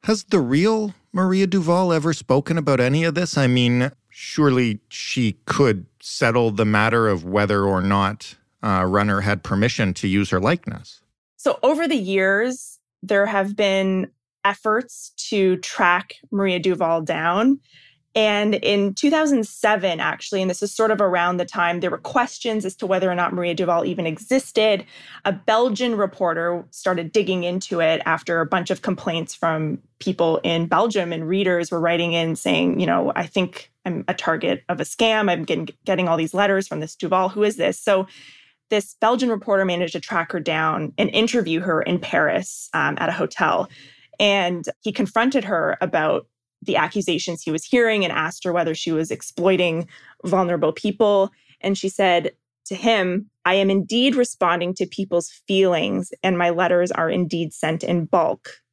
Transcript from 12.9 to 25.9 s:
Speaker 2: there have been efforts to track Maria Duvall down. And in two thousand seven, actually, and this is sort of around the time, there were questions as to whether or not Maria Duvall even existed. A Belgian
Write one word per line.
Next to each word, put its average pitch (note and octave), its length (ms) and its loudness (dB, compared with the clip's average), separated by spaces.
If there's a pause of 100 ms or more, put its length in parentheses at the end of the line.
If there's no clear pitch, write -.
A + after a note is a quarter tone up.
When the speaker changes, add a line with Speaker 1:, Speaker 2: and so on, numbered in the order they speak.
Speaker 2:
there G3+ 240 2
have G3+ 280 0
been F#3+ 560 0 (340)
efforts G#3+ 720 -2
to F#3+ 420 2
track F3+ 580 0 (140)
Maria G3 280 0
Duvall E3 440 0
down. F3 580 2 (540)
And G#3 420 2
in G3+ 380 0
two C#4+ 160 2
thousand C#4+ 360 2
seven, F#3+ 540 0
actually, - 400 -4
and F#3 100 0
this F3+ 120 -4
is G#3 120 -6
sort A3 160 2
of G#3 100 2
around F3+ 360 2
the F3 80 -2
time, F3 340 -2
there F3 120 -2
were E3 80 -4
questions A3+ 640 -2
as F#3 120 -6
to G#3+ 100 -8
whether F#3 220 0
or F3+ 60 0
not F3 180 0
Maria F3 220 -2
Duvall E3+ 300 0
even F3 220 -2
existed. G#3+ 800 0 (400)
A G3+ 80 0
Belgian A3+ 640 0